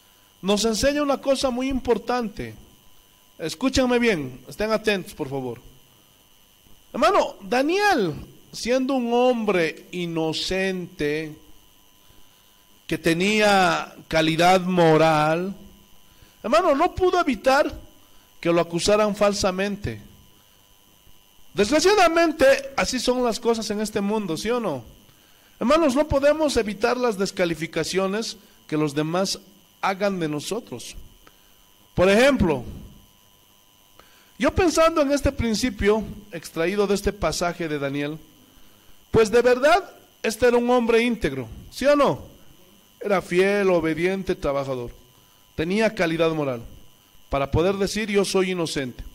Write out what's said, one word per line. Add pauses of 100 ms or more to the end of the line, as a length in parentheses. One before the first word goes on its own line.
(400)
nos
enseña
una
cosa
muy
importante. (840)
Escúchenme
bien,
estén
atentos,
por
favor. (1300)
Hermano,
Daniel, (380)
siendo
un
hombre
inocente, (1500)
que
tenía (140)
calidad
moral, (880)
hermano,
no
pudo
evitar (680)
que
lo
acusaran
falsamente. (1500)
Desgraciadamente,
así
son
las
cosas
en
este
mundo,
¿sí
o
no? (640)
Hermanos,
no
podemos
evitar
las
descalificaciones (300)
que
los
demás (420)
hagan
de
nosotros. (1000)
Por
ejemplo, (1700)
yo
pensando
en
este
principio (300)
extraído
de
este
pasaje
de
Daniel, (960)
pues
de
verdad (360)
este
era
un
hombre
íntegro, (220)
¿sí
o
no? (720)
Era
fiel,
obediente,
trabajador. (640)
Tenía
calidad
moral (640)
para
poder
decir,
"Yo
soy
inocente". (100)